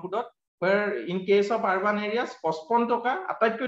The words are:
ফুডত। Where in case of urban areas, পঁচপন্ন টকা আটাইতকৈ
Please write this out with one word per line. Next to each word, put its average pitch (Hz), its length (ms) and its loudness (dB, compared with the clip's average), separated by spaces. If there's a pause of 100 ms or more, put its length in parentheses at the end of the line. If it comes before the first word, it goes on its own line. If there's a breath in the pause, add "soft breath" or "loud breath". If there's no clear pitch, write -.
ফুডত। 196 260 -4 (340)
Where 202 240 2 (260)
in 180 60 -2 (120)
case 202 260 6
of 214 60 -2 (120)
urban 208 240 0 (100)
areas, 226 220 -2 (140)
পঁচপন্ন 190 400 0 (100)
টকা 240 180 0 (200)
আটাইতকৈ 233 360 0